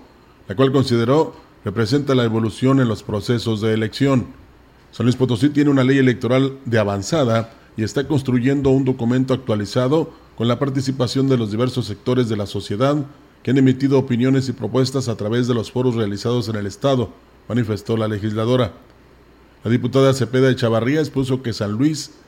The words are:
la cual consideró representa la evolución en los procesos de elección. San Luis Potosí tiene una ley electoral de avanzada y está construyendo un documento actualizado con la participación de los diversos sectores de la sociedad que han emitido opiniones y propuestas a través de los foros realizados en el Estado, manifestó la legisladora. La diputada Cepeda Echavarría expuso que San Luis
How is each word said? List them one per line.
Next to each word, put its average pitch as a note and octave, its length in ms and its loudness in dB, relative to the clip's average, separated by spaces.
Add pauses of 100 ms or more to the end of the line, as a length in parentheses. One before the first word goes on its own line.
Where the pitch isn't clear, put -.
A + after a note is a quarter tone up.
(480)
la F#2+ 80 -8
cual C3+ 180 2
consideró B2+ 760 0 (160)
representa A#2 500 0
la B2 100 2
evolución A2+ 580 2
en B2 60 2
los G#2 160 -4
procesos G#2+ 580 -2
de A2 120 0
elección. A2 540 0 (640)
San - 140 -4
Luis B2+ 100 2
Potosí B2+ 340 0
tiene D3 200 2
una C3+ 140 4
ley C3+ 140 4
electoral C3 680 2
de A2+ 140 2
avanzada A2+ 720 0 (240)
y A2 80 -2
está C3+ 240 -2
construyendo C3+ 600 0
un C3+ 160 4
documento C3 480 0
actualizado B2+ 800 -2 (260)
con A2+ 100 0
la A#2+ 120 0
participación C3+ 680 -2
de C3+ 80 4
los A2+ 160 0
diversos A#2+ 360 -2
sectores B2 420 -2
de A2 80 -2
la G#2 80 -4
sociedad G#2+ 500 -2 (460)
que - 100 -2
han C3 60 4
emitido C3+ 400 4
opiniones C3 500 2
y B2 60 -4
propuestas B2 560 -2
a G#2+ 80 -4
través A#2 300 -2
de B2 80 0
los G#2+ 160 -4
foros B2 240 0
realizados A2+ 520 -2
en A2+ 80 -4
el G2+ 120 -4
Estado, B2 420 0 (400)
manifestó A2 480 -2
la A2 100 0
legisladora. A2 680 -2 (880)
La G#2+ 80 0
diputada B2+ 420 2
Cepeda C3 380 2
Echavarría A#2+ 480 0
expuso C3+ 420 -2
que A#2+ 120 -6
San G#2 180 -4
Luis C#3 400 -2 (160)